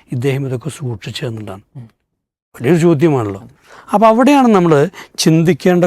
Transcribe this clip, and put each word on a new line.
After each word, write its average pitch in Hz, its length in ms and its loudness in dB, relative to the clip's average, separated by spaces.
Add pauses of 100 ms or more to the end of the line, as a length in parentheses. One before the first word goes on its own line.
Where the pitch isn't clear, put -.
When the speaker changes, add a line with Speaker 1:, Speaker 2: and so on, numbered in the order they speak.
(120)
Speaker 1:
ഇദ്ദേഹം 135 380 -4
ഇതൊക്കെ 127 300 -10
സൂക്ഷിച്ചതെന്നുള്ളതാണ്. 110 840 -12 (140)
Speaker 2:
ഉം. 117 80 -20 (680)
Speaker 1:
വലിയൊരു 147 320 0
ചോദ്യമാണല്ലോ. 131 540 0 (520)
അപ്പം 214 180 4
അവിടെയാണ് 254 460 4
നമ്മൾ 175 160 4 (500)
ചിന്തിക്കേണ്ട 165 640 2